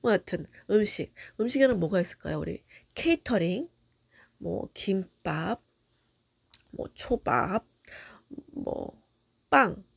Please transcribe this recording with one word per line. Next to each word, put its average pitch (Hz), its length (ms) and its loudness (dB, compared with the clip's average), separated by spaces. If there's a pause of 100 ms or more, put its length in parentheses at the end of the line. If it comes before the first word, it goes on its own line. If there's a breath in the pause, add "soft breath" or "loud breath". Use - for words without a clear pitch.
뭐 233 100 4
여튼 165 340 -2 (240 loud breath)
음식, 208 440 2 (260 loud breath)
음식에는 247 400 4
뭐가 175 200 2
있을까요? 156 380 -6
우리 - 240 -6 (320 soft breath)
케이터링, 240 760 0 (720 soft breath)
뭐 - 360 -6
김밥, 185 880 -4 (1080)
뭐 - 240 -8
초밥, - 720 0 (880 loud breath)
뭐 - 500 -8 (480)
빵 247 340 4 (120)